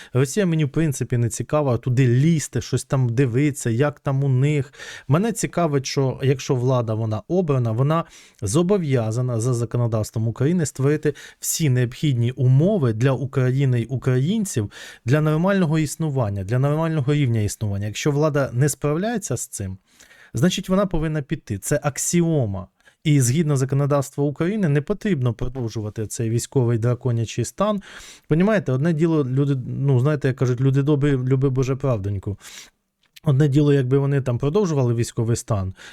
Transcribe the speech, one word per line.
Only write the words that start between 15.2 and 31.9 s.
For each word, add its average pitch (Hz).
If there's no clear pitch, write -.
нормального 160
існування, 135
для 113
нормального 147
рівня 123
існування. 101
Якщо 107
влада 143
не 135
справляється 170
з -
цим, 95
значить 180
вона 190
повинна 156
піти. 135
Це 147
аксіома. 143
І 147
згідно 143
законодавства 139
України 165
не 143
потрібно 143
продовжувати 113
цей 113
військовий 120
драконячий 117
стан. 202
Понімаєте, 180
одне 143
діло, 156
люди, 139
ну, 131
знаєте, 139
як 127
кажуть, 123
люди 135
добрі, 147
люби 131
Боже 131
правдоньку. 101